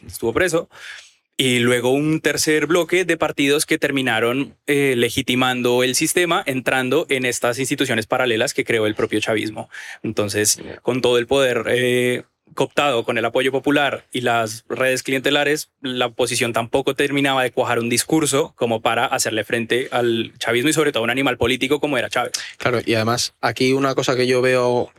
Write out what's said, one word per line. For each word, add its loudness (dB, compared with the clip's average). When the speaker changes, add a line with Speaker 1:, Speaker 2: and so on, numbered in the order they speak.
Speaker 1:
estuvo -4
preso, 0
y 2
luego 2
un 0
tercer 0
bloque 2
de 0
partidos 0
que 0
terminaron, 0
eh, 2
legitimando 2
el 0
sistema, 0
entrando 0
en 0
estas -2
instituciones -2
paralelas 0
que -2
creó 0
el 0
propio -2
chavismo. -4
Entonces, -2
con 0
todo 4
el 2
poder... 2
Eh, 0
cooptado 0
con -2
el 0
apoyo 0
popular 0
y -6
las 0
redes 0
clientelares, 0
la -2
oposición -2
tampoco 0
terminaba 0
de -2
cuajar 0
un -2
discurso 0
como 0
para 0
hacerle -2
frente -2
al 0
chavismo 0
y 2
sobre 2
todo -2
a 0
un 0
animal 0
político 0
como 0
era -2
Chávez. -2
Speaker 2:
Claro, 0
y 0
además 0
aquí 2
una 0
cosa 0
que 2
yo 2
veo 2